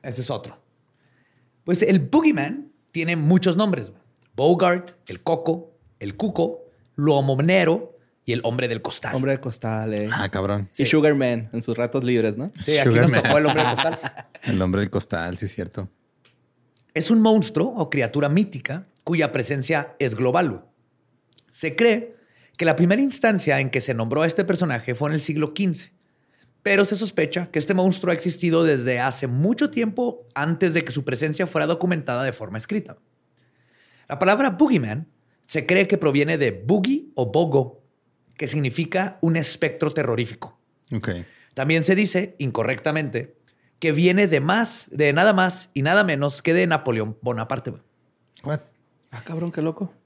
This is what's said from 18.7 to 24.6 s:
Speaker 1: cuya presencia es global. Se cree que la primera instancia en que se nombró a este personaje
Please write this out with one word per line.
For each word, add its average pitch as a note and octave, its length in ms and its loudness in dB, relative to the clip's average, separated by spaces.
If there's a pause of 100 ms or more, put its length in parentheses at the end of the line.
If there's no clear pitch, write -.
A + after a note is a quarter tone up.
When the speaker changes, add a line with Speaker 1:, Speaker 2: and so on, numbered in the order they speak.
Speaker 1:
cuya D#3+ 260 0
presencia C#3+ 680 -2
es B2 180 -2
global. B2+ 480 0 (840)
Se - 280 -6
cree A#3 380 2 (420)
que F3 80 -2
la D#3+ 120 4
primera F3 260 4
instancia G3+ 580 2
en C3 100 -2
que C3 100 0
se B2+ 140 -4
nombró A2+ 280 -2
a E3 40 4
este E3+ 180 0
personaje D3+ 500 -2